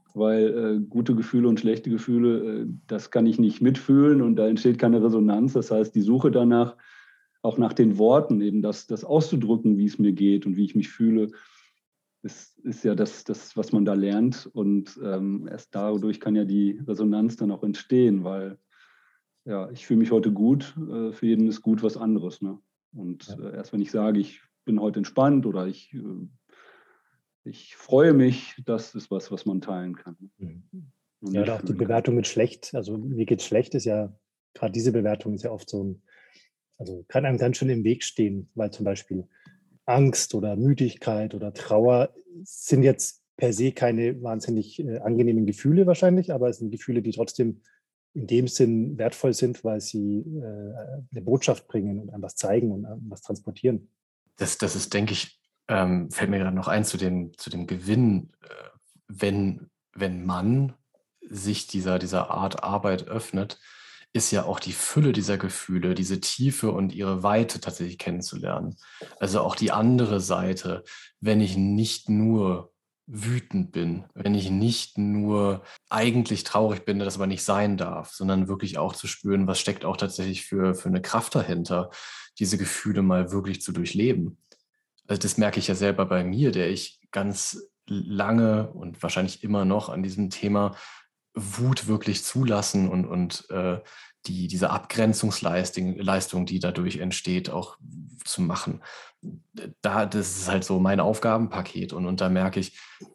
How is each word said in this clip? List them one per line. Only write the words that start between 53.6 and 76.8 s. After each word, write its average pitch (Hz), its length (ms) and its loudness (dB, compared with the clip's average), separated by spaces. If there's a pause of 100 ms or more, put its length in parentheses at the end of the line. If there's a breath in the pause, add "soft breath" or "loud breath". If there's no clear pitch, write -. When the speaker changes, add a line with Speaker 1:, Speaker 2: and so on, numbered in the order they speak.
Speaker 3:
Das, 92 200 -4
das - 180 -2
ist, 95 200 -6
denke 104 180 0
ich, - 260 -8 (300)
ähm, 90 420 0
fällt 98 200 -2
mir 98 80 0
gerade 92 180 0
noch 92 120 -4
ein 107 160 2
zu 95 120 -4
dem, 90 400 -2
zu - 140 -16
dem 87 160 -8
Gewinn, 95 640 0 (120)
äh, - 60 -20 (580)
wenn, 98 600 -2 (240)
wenn 92 320 -6
man 110 480 0 (560)
sich 101 380 -4
dieser, 92 320 -2
dieser 90 320 -4
Art 95 340 -4
Arbeit 98 420 -2
öffnet, 98 540 -6 (560 loud breath)
ist - 140 0
ja 95 140 0
auch 92 160 -4
die 92 120 -8
Fülle 147 400 2
dieser 101 260 -2
Gefühle, 92 580 -4
diese 92 240 -2
Tiefe 127 500 -2
und 98 240 -2
ihre 95 300 -2
Weite 110 340 2
tatsächlich 90 400 -8
kennenzulernen. - 760 -6 (420 loud breath)
Also 98 220 0
auch - 160 -2
die 107 160 0
andere 110 480 4
Seite, 90 640 -4 (360 loud breath)
wenn 107 200 4
ich 95 160 2
nicht 101 520 0
nur 104 640 2 (360)
wütend 110 640 -4
bin, 85 320 -4 (100)
wenn 101 220 0
ich 95 140 -2
nicht 107 480 -2
nur 104 640 0 (260 loud breath)
eigentlich 113 540 0
traurig 107 400 0